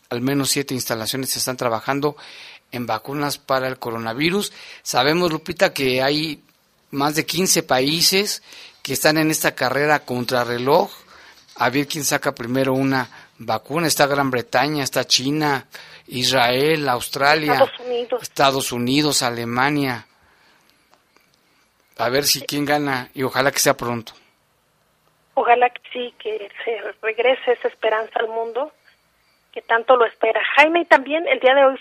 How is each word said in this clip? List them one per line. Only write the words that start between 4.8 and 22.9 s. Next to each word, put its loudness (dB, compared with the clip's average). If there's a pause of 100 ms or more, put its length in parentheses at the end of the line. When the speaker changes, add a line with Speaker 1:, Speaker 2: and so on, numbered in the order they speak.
Speaker 1:
Sabemos, 2
Lupita, -2
que 0
hay -2 (480)
más -2
de -2
quince 0
países 0 (400)
que -6
están 2
en 4
esta 0
carrera 0
contrarreloj, 0 (640)
a 0
ver 0
quién -6
saca -2
primero -2
una -2
vacuna. -4
Está 2
Gran 0
Bretaña, 0
está -2
China, -2 (400)
Israel, 0
Australia, 0
Speaker 2:
Estados 2
Unidos. -6
Speaker 1:
Estados 0
Unidos, 0
Alemania. -2 (1900)
A 0
ver 2
si 0
quién -4
gana 0